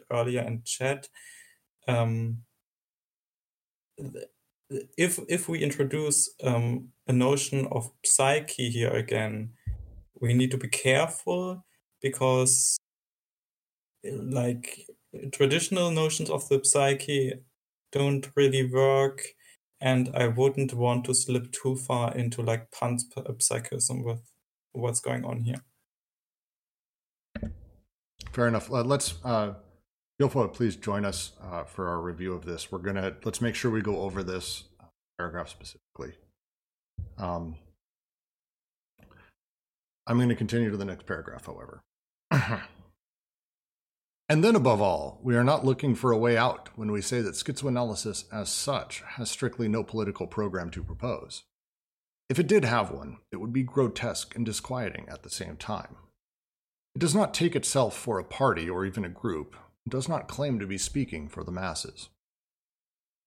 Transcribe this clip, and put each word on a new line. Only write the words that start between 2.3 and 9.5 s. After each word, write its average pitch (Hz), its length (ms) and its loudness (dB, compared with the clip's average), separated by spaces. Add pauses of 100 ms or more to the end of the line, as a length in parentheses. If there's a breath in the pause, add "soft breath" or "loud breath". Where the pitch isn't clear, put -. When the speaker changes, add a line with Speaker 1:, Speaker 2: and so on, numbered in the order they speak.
Speaker 1:
th-, - 280 -12 (720)
if, 175 220 2 (100)
if 170 180 0
we 165 120 -2
introduce, 147 680 0 (140)
um, 120 460 0 (180)
a 131 60 4
notion 135 580 4
of 120 200 -2 (120)
psyche 135 680 2
here 117 180 2
again, 113 600 0 (680 loud breath)